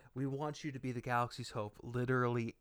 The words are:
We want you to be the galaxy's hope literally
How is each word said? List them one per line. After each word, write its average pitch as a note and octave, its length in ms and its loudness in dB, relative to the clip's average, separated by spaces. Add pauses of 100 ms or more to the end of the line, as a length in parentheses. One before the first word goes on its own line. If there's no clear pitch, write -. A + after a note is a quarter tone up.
(140)
We C3 120 -2
want D3 400 -4
you C#3+ 80 -2
to C3+ 60 -8
be B2+ 120 -2
the A#2+ 80 -2
galaxy's A#2+ 520 0
hope G#2+ 320 -4
literally A#2+ 760 2